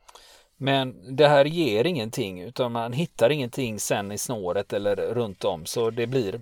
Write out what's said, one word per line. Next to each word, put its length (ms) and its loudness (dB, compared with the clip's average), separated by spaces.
Men 580 -2
det 120 8
här 180 8
ger 400 2
ingenting, 560 -4
utan 300 -4
man 220 -4
hittar 360 2
ingenting 500 -2
sen 320 -2
i 60 -6
snåret 560 -4
eller 220 0
runt 500 -4
om, 200 -2
så 240 -2
det 180 -4
blir, 340 -2